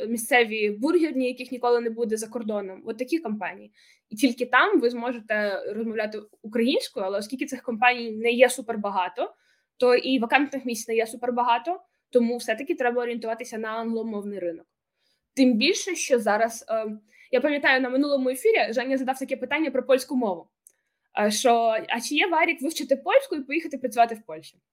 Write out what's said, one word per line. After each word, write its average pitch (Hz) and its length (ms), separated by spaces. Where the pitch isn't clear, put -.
місцеві 220 640
бургерні, 262 580
яких 254 240
ніколи 240 280
не 233 100
буде 220 260
за 220 120
кордоном. 208 580
От 220 120
такі 262 200
компанії. 208 540
І 214 80
тільки 240 300
там 330 340
ви 233 100
зможете 220 720
розмовляти 214 460
українською, 233 640
але 196 120
оскільки 262 280
цих 247 160
компаній 233 480
не 226 200
є 240 200
супербагато, 208 840
то 247 180
і 262 240
вакантних 269 460
місць 240 240
не 226 60
є 226 120
супербагато, 240 760
тому 240 260
все-таки 302 380
треба 240 280
орієнтуватися 233 560
на 220 100
англомовний 220 680
ринок. 170 280
Тим 254 200
більше, 330 400
що 262 240
зараз, 220 500
е, 220 180
я 254 100
пам'ятаю, 285 400
на 254 100
минулому 269 400
ефірі 277 420
Женя 262 260
задав 262 200
таке 262 180
питання 277 340
про 262 160
польську 262 300
мову. 196 320
Е, 214 40
що, 233 460
а 233 120
чи 294 140
є 330 120
варік 330 360
вивчити 277 340
польську 392 400
і 285 40
поїхати 294 380
працювати 233 360
в 214 120
Польщу? - 320